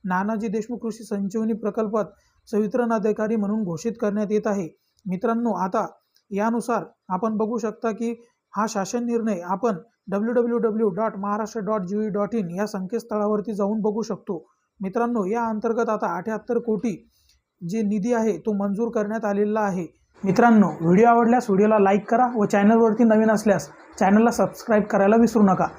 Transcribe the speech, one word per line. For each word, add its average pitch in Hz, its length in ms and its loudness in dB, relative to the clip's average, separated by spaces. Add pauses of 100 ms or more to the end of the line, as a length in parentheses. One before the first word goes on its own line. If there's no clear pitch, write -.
नानाजी 202 440 -2
देशमुख 220 300 -6
कृषी 226 260 -10
संजीवनी 214 500 -6
प्रकल्पात 220 520 -4 (460)
संवितरण 226 420 0
अधिकारी 214 420 -2
म्हणून 214 280 -2
घोषित 175 280 -6 (100)
करण्यात 208 280 -2
येत 208 160 0
आहे. 196 320 -4 (320)
मित्रांनो, 226 420 -2
आता 185 360 -2 (440)
यानुसार 220 520 -2 (260)
आपण 214 280 -2
बघू 220 200 -2
शकता 220 340 -4
की 233 320 -6 (340)
हा 226 120 0
शासन 220 360 -4
निर्णय 226 340 -2
आपण 190 360 -2 (320)
डब्ल्यू 208 260 -2
डब्ल्यू 233 240 2
डब्ल्यू 220 320 0
डॉट 214 280 -4
महाराष्ट्र 208 440 -6
डॉट 208 200 -2
जी 185 140 -6
ओ 208 40 -2
व्ही 214 100 -2
डॉट 202 260 -4
इन 190 140 -4
या 185 160 -4
संकेतस्थळावरती 208 880 -4
जाऊन 202 280 -2
बघू 214 200 -2
शकतो. - 480 -8 (320)
मित्रांनो, 226 440 -2
या 233 200 -2
अंतर्गत 226 440 -2
आता 208 280 -2
अठ्याहत्तर 220 400 -4
कोटी 220 520 -4 (600)
जे 226 120 -2
निधी 214 320 0
आहे, 220 240 0
तो 214 160 -4
मंजूर 202 360 -2
करण्यात 220 360 -4
आलेला 208 340 0
आहे. 190 460 -4 (180)
मित्रांनो, 208 440 6 (140)
व्हिडिओ 185 240 6
आवडल्यास 233 440 4
व्हिडिओला 208 300 4
लाईक 196 320 2
करा 247 240 4
व 208 100 2
चॅनलवरती 220 580 4
नवीन 220 280 4
असल्यास 208 380 2 (300)
चॅनलला 214 320 6
सबस्क्राईब 208 520 0
करायला 202 320 4
विसरू 226 280 4
नका. 185 220 4 (140)